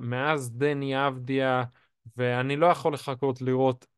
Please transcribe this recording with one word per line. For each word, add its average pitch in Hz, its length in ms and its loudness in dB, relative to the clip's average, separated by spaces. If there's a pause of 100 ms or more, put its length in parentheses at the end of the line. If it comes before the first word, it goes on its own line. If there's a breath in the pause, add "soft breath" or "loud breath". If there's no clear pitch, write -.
מאז 127 500 -2
דני 139 560 0
אבדיה, 131 580 0 (520 soft breath)
ואני 123 400 0
לא 160 100 4
יכול 151 280 2
לחכות 131 480 -4
לראות 127 440 2 (120)